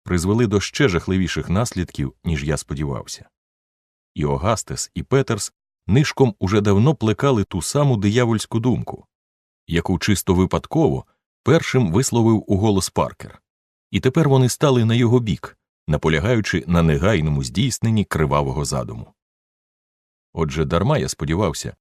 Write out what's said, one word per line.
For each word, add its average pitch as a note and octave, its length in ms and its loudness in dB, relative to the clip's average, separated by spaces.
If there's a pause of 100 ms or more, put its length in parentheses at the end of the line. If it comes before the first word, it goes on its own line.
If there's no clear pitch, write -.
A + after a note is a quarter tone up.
призвели F#2+ 440 0
до G2+ 120 2
ще C3 300 0
жахливіших F2+ 600 -2
наслідків, F2+ 640 -4 (100)
ніж D2+ 200 -4
я D2 140 -2
сподівався. C#2 720 -8 (840)
І D2 120 -4
Огастес, D#2 680 -4
і D#2+ 100 -8
Петерс B2+ 500 -2 (340)
нишком A2 520 2
уже G2 220 2
давно G#2+ 340 2
плекали A2 480 0
ту F#2 180 -6
саму C#3+ 360 0
диявольську A2+ 640 0
думку, A2+ 460 -4 (640)
яку E2 320 -2
чисто - 340 0
випадково F2 720 0 (380)
першим C3+ 480 2
висловив A2+ 560 2
уголос G2+ 420 2
Паркер. - 520 -6 (500)
І G2+ 80 0
тепер C#3+ 300 2
вони C3 200 4
стали B2+ 360 2
на A2+ 100 2
його A#2+ 240 4
бік, - 380 -6 (300)
наполягаючи D#2+ 800 0
на E2+ 160 2
негайному D#2 600 2
здійсненні A2 640 -2
кривавого C#2+ 600 -2
задуму. A#1 480 -8 (1200)
Отже, D#2 320 -2
дарма G2 320 0
я B1+ 120 -2
сподівався, E2 720 -4